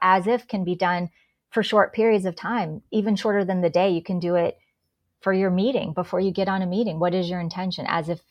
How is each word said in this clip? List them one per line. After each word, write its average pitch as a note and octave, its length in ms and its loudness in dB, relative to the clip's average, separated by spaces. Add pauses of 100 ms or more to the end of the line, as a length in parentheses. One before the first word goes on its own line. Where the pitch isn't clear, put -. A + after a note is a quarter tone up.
as F#3 260 4
if A#3+ 220 0
can F#3+ 160 -2
be F3+ 100 -2
done F3 360 0 (400)
for A3 120 0
short G#3 300 4
periods G#3+ 320 2
of F3 100 -2
time, F#3 560 -4
even G#3+ 240 0
shorter G3+ 300 0
than F#3 160 0
the E3+ 100 2
day. F#3 200 2
You E3 120 0
can F3+ 160 -4
do F3 160 -2
it E3+ 240 0 (640)
for G3 140 0
your F#3+ 160 2
meeting G3 420 0
before F3+ 260 -4
you F#3+ 140 0
get G3 160 -2
on F#3+ 140 -2
a F3+ 40 -2
meeting. F3+ 320 -2
What F3 160 0
is F3+ 160 0
your F3+ 100 -4
intention? F3 480 -6
As E3 200 -4
if, E3+ 120 -4 (100)